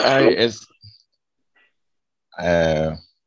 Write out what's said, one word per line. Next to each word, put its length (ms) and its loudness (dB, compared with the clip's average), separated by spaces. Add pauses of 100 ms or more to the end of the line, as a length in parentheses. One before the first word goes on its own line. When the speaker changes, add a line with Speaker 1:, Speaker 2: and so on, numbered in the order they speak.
Speaker 1:
Ay, 200 2
Speaker 2:
fluido. 180 2
Speaker 1:
es, 240 -4 (1800)
eh, 480 0 (360)